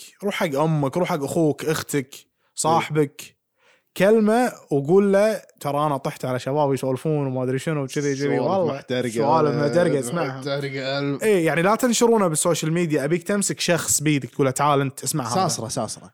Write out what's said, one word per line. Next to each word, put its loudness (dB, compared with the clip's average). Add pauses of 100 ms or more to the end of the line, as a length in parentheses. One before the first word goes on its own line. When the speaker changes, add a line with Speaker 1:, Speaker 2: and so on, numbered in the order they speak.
(240)
Speaker 1:
روح -4
حق -2
أمك، 0
روح 0
حق -2
أخوك، 0
أختك، -4 (400)
صاحبك. 0
Speaker 2:
إيه. -20 (580)
Speaker 1:
كلمة 4 (180)
وقول 4
له: 2 (180)
"ترى -2
أنا 0
طحت -6
على -2
شباب 0
يسولفون -2
وما -4
أدري -2
شنو -4
وكذي، -2
كذي." -4
Speaker 2:
سوالف 0
Speaker 1:
والله 0
Speaker 2:
محترقة. -4
Speaker 1:
سوالف 2
محترقة، 2
اسمعها. -4
Speaker 2:
محترقة. -4
Speaker 1:
إيه، 2
يعني 2
لا 4
تنشرونه 2
بالسوشيال 0
ميديا. 0
أبيك 0
تمسك -2
شخص 0
بيدك 0
تقول 0
له: 4
"تعال 2
أنت -4
اسمع -2
هذا." -2
Speaker 2:
ساسرة، 0
ساسرة. -6